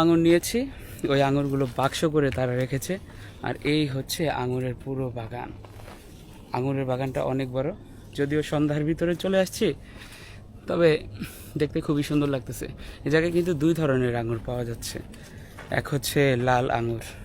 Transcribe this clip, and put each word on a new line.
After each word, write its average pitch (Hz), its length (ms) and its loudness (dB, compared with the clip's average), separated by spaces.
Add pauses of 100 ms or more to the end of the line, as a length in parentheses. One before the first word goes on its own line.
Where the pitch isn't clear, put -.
আঙুর 165 260 8
নিয়েছি। 170 320 6 (540)
ওই 139 160 6
আঙুরগুলো 139 360 2 (120)
বাক্স 131 240 0 (140)
করে 143 160 4
তারা 127 220 0 (100)
রেখেছে। 135 300 -2 (540)
আর 120 80 -2 (180)
এই 156 100 4 (120)
হচ্ছে 135 280 -4 (200)
আঙুরের 127 320 -2 (100)
পুরো 135 200 -4 (140)
বাগান। 117 320 -8 (1040)
আঙুরের 135 340 0
বাগানটা 131 300 -2 (120)
অনেক 135 240 -2
বড়, 131 120 0 (500)
যদিও 143 240 2
সন্ধ্যার 147 420 2
ভিতরে 165 280 2 (100)
চলে 190 220 2
আসছি, 208 220 0 (1040)
তবে 170 200 6 (720)
দেখতে 147 260 0
খুবই 147 240 2
সুন্দর 147 240 4
লাগতেছে। - 320 -6 (380)
এই 147 80 0
জায়গায় 165 240 4
কিন্তু 175 160 4 (100)
দুই 165 180 6
ধরনের 127 360 4
আঙুর 113 300 -2
পাওয়া 123 180 -4
যাচ্ছে, 117 340 -8 (720)
এক - 220 0
হচ্ছে 143 280 2 (260)
লাল 127 200 4 (120)
আঙুর, 117 260 -2 (200)